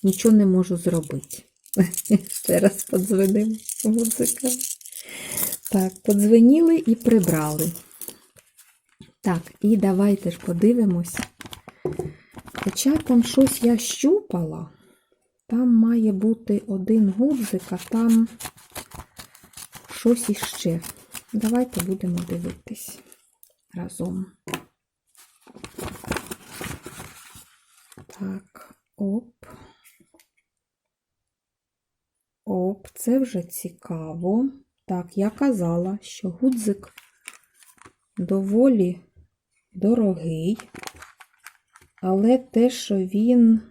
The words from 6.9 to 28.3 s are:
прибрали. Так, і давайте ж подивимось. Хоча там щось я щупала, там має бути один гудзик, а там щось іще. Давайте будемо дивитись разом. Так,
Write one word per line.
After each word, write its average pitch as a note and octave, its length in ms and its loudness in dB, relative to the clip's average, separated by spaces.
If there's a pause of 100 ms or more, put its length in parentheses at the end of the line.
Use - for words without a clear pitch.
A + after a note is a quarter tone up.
прибрали. E3 760 2 (1500)
Так, E3+ 200 -2 (200)
і G#3+ 160 4
давайте G3 540 2
ж E3+ 140 -12
подивимось. F#3 720 2 (1500)
Хоча C4+ 340 0
там A#3+ 260 4
щось C4+ 400 2
я A#3 140 4
щупала, F3 920 -2 (800)
там A#3+ 280 2
має A3+ 360 4
бути G#3 560 0
один G#3 420 2
гудзик, A3+ 600 0
а F#3 80 -6
там A3+ 500 2 (1700)
щось A#3 340 0
іще. E3+ 520 -4 (520)
Давайте A3+ 480 -2
будемо F#3 380 -4 (100)
дивитись F3 680 -10 (760)
разом. F#3 520 -8 (3750)
Так, - 680 -14 (200)